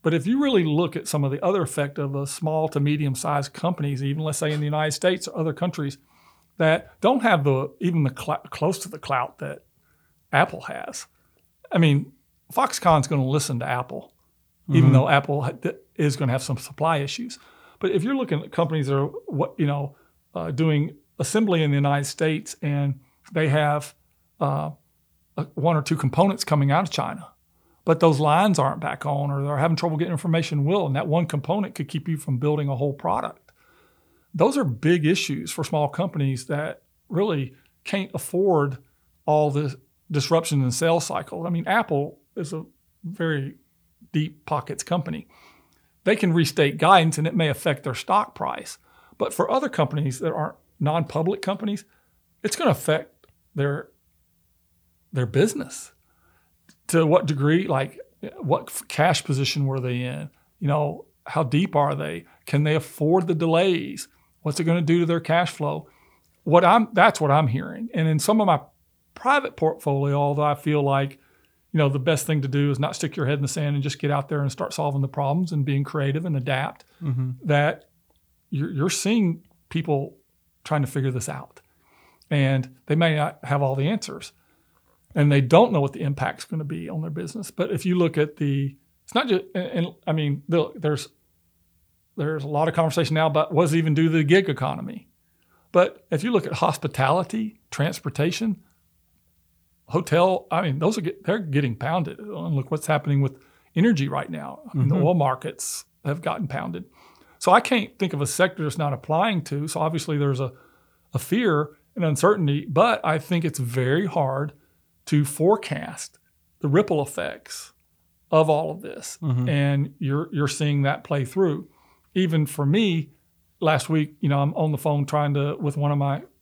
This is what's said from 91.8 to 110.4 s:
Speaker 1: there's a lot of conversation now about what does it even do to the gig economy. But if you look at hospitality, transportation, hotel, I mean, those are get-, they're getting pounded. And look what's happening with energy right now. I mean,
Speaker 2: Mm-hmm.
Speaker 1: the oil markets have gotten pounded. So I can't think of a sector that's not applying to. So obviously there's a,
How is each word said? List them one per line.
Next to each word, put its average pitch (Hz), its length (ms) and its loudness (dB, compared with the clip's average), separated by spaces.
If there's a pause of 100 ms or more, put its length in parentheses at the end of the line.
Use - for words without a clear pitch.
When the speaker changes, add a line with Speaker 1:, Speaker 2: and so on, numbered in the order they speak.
Speaker 1:
there's 151 260 -4
a 143 40 -8
lot 151 200 0
of 160 60 -2
conversation 160 400 2
now 160 140 4
about 151 260 0
what 160 100 4
does 156 100 2
it 170 40 2
even 160 160 2
do 160 100 4
to 165 140 4
the 156 60 4
gig 180 260 4
economy. - 580 -6 (640)
But 185 400 2
if 156 120 -2
you 247 80 -2
look 214 160 2
at - 60 -4
hospitality, 165 1040 -2 (120)
transportation, 165 920 -2 (1200)
hotel, 175 640 2
I 165 100 0
mean, 143 180 -2
those 208 180 0
are 208 40 -4
get-, - 220 -8
they're 208 160 0
getting 143 360 0
pounded. 160 440 -4
And 170 360 -6
look 135 160 -2
what's 151 160 -4
happening 143 340 2
with 131 180 -2 (360)
energy 165 320 4
right 139 220 -4
now. 73 300 -10 (140)
I 151 40 -2
mean, 131 120 2
Speaker 2:
Mm-hmm. 170 100 2
Speaker 1:
the 139 60 4
oil 175 80 4
markets 143 720 -2 (200)
have 151 160 -4
gotten 160 260 -4
pounded. 175 380 -8 (540)
So 180 120 4
I 226 100 8
can't - 360 -2
think 180 160 -2
of 147 80 -4
a 135 60 0
sector 185 360 0
that's 151 140 -4
not 143 160 -2
applying 175 520 -2
to. 147 220 -6
So - 120 -6
obviously 156 380 -2
there's 139 220 0
a, 131 120 -4 (640)